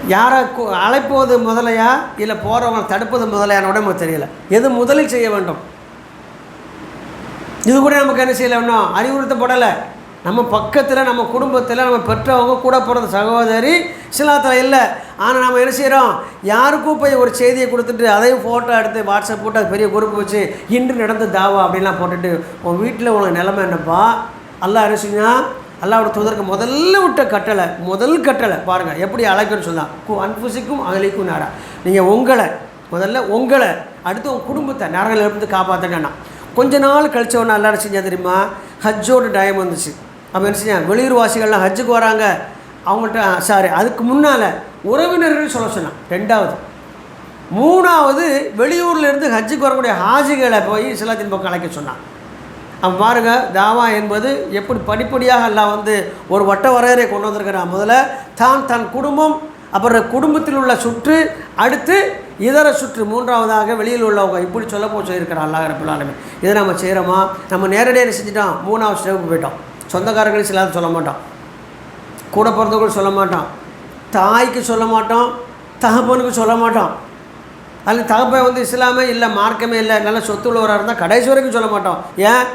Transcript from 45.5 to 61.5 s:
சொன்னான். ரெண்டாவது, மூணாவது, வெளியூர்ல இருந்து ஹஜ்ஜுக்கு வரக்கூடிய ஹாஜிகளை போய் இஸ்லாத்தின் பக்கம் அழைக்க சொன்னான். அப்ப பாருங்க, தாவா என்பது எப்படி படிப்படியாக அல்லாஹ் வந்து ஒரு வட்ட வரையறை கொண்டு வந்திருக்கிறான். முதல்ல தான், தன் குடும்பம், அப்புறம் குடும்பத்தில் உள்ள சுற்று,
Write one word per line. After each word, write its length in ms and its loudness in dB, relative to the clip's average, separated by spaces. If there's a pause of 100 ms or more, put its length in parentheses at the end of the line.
சொன்னான். 240 -6 (180)
ரெண்டாவது, 420 0 (1040)
மூணாவது, 1000 4
வெளியூர்ல 400 0
இருந்து 300 2
ஹஜ்ஜுக்கு 300 -2
வரக்கூடிய 360 0
ஹாஜிகளை 760 2
போய் 220 -2
இஸ்லாத்தின் 380 -4
பக்கம் 240 -4
அழைக்க 220 -6
சொன்னான். 200 -10 (840)
அப்ப 240 0
பாருங்க, 480 2
தாவா 360 2
என்பது 600 -2
எப்படி 360 -4
படிப்படியாக 600 0
அல்லாஹ் 220 2
வந்து 420 -2 (160)
ஒரு 160 2
வட்ட 260 2
வரையறை 400 4
கொண்டு 220 -4
வந்திருக்கிறான். 420 -4
முதல்ல 320 4 (280)
தான், 320 4
தன் 260 -2
குடும்பம், 480 0 (300)
அப்புறம் 400 2
குடும்பத்தில் 440 0
உள்ள 220 2
சுற்று, 600 0 (200)